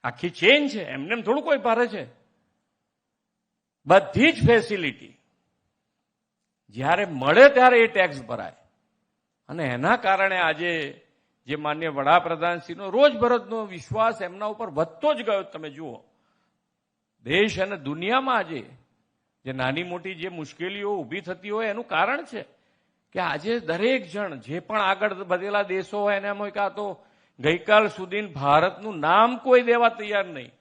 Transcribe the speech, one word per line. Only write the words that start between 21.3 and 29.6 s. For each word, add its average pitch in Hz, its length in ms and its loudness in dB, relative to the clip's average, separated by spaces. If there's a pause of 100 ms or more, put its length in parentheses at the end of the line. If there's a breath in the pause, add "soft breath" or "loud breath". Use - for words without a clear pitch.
હોય 220 160 -4
એનું 226 220 -10
કારણ 233 320 0
છે 226 160 -12 (760)
કે 185 60 -4
આજે 165 400 -4
દરેક 208 460 -2
જણ, 170 320 -8
જે 127 220 -10
પણ 214 200 -4
આગળ 196 320 0 (180)
વધેલા 196 420 -2
દેશો 190 300 -6
હોય 202 140 0
એને 196 120 -6
એમ 202 140 -8
હોય 202 140 -10
કે 202 60 -2
આ 196 140 -4
તો 208 80 -6 (540 soft breath)
ગઈકાલ 175 500 4
સુધી 185 480 -8
ભારતનું 170 640 2
નામ 196 280 6 (100)
કોઈ 247 260 6